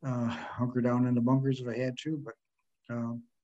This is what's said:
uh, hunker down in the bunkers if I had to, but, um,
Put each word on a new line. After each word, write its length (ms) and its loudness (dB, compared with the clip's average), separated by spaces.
uh, 220 -2
hunker 540 -2
down 240 4
in 80 2
the 80 4
bunkers 400 4
if 60 -6
I 100 -4
had 260 -2
to, 180 -4
but, 120 -12
um, 280 -4